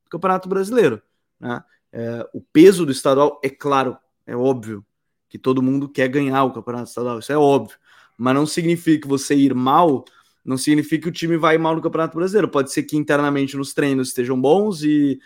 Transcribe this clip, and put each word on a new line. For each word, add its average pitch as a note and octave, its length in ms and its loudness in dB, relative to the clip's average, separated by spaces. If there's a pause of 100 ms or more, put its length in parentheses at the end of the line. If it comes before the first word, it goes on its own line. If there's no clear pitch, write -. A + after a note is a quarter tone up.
no - 80 -20
Campeonato F#3 380 -2
Brasileiro, F#3+ 520 0 (380)
né? A#2+ 240 -10 (300)
É, A#2 420 -10
o A2+ 60 -12
peso F3 440 6
do C#3+ 60 -2
estadual, C#3 500 2
é C3+ 80 -6
claro, C3+ 480 -2 (300)
é A#2+ 100 -10
óbvio A2+ 480 -4 (440)
que A2 100 -18
todo C3 240 0
mundo C#3 260 -2
quer C3 200 0
ganhar C3+ 340 0
o B2+ 100 0
Campeonato A#2+ 360 -10
Estadual, A#2+ 320 -8
isso C#3 120 -8
é D3 60 2
óbvio, C#3 400 2 (400)
mas B2+ 160 0
não C#3+ 120 2
significa E3 560 0
que C#3+ 60 -14
você C#3 260 -2
ir C#3 200 4
mal, C3+ 500 2 (380)
não C3 140 -4
significa D3+ 460 0
que E3+ 80 -6
o - 20 -10
time E3 240 -4
vai D#3+ 220 2
mal D#3+ 160 0
no D#3+ 80 -4
Campeonato D#3+ 340 -4
Brasileiro. F#3 320 0
Pode C3+ 240 -2
ser D3 120 -2
que D3 120 -6
internamente C#3+ 600 -2
nos C#3 160 -8
treinos C3+ 340 0
estejam B2+ 320 -2
bons E3+ 420 2
e D3 440 0